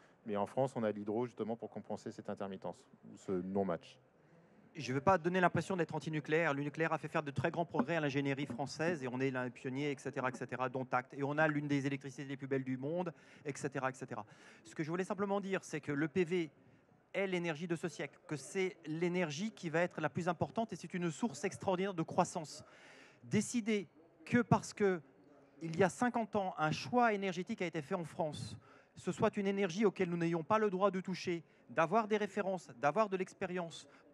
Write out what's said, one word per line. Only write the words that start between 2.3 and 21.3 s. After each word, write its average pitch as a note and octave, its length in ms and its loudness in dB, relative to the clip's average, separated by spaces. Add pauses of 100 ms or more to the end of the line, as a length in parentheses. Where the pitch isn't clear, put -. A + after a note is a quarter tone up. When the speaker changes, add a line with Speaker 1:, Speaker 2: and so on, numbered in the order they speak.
Speaker 1:
ou G#2 40 -18
ce - 160 -6
non-match. F#2 640 0 (760)
Speaker 2:
Je B2+ 160 -6
ne C3 60 0
veux C#3 40 2
pas F#3+ 160 6
donner F3 240 2
l'impression F3 340 2
d'être D#3+ 200 -2
anti-nucléaire. D#3 580 0
Le C#3 100 0
nucléaire D#3 300 0
a D#3 60 0
fait D3+ 100 -8
faire D#3+ 140 0
de C#3+ 80 -6
très - 200 0
grands E3 140 -2
progrès D#3+ 320 0
à D#3+ 40 2
l'ingénierie C#3 440 0
française C#3+ 580 -2
et B2+ 60 -2
on B2+ 120 -4
est C3+ 100 2
l'un B2+ 140 -2
des B2 60 -2
pionniers, C#3 420 -4
et C3 40 -4
cetera, B2+ 320 -4
et B2 80 -2
cetera, B2+ 320 -4
dont B2+ 240 -4
acte. B2+ 220 0
Et C#3 80 -4
on D3 160 0
a D#3 100 8
l'une D3 180 0
des C#3+ 200 2
électricités C#3 420 -4
les C3+ 80 -6
plus C#3 100 -10
belles C3+ 180 0
du B2+ 120 -2
monde, D#3+ 380 -4 (320)
et C3+ 100 -6
cetera, C3 320 -2
et B2+ 60 -2
cetera. A2+ 320 -8 (380)
Ce - 100 -18
que E3 80 -4
je D3+ 80 -2
voulais F3+ 140 0
simplement G3+ 360 0
dire, F#3+ 240 -2
c'est D#3 160 -6
que D3 120 -4
le D3 160 2
P F3+ 160 2
V E3 260 0 (640)
est G3 120 0
l'énergie E3+ 400 -2
de E3 100 0
ce E3+ 120 -4
siècle, - 380 -8
que D3+ 100 -4
c'est F#3 480 -2
l'énergie F3 680 0
qui E3 180 -6
va D3+ 100 2
être F3 220 0
la D3 80 2
plus F3 180 -2
importante F3+ 460 -2
et - 20 -10
c'est - 160 -12
une F3 180 0
source - 340 -2